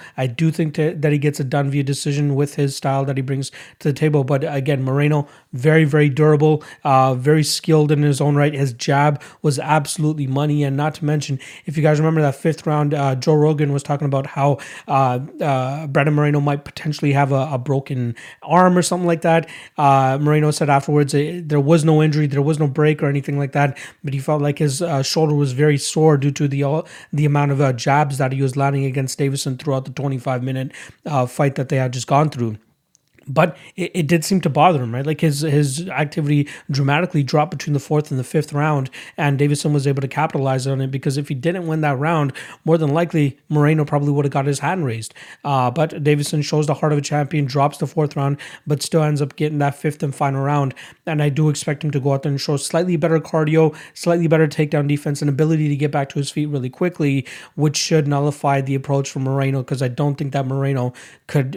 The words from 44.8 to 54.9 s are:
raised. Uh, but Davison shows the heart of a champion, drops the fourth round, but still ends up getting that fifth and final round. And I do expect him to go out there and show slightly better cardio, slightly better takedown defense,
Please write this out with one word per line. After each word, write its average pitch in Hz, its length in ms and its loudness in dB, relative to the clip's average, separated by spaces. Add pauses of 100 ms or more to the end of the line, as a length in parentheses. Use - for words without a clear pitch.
raised. 113 280 -6 (300)
Uh, 135 260 2
but 160 360 -2
Davison 147 360 2
shows 151 260 0
the 147 60 0
heart 147 200 0
of 147 40 0
a 143 40 0
champion, 147 420 -2
drops 143 360 0
the 160 60 -2
fourth 147 300 -2
round, 139 220 0 (280)
but 143 160 -2
still 160 220 0
ends 151 180 0
up 143 140 -4
getting 151 220 -2
that 143 180 0
fifth 151 260 -6
and 139 140 -4
final 139 260 -2
round. 139 320 0 (320)
And 151 160 -2
I 147 60 2
do 151 220 2
expect 143 340 -4
him 151 80 -2
to 143 80 -2
go 139 140 0
out 139 100 -2
there 147 80 -2
and 139 80 -2
show 151 160 -2
slightly 170 400 -2
better 160 240 2
cardio, 156 560 2 (180)
slightly 170 340 0
better 156 200 4
takedown 147 400 -2
defense, 143 340 -2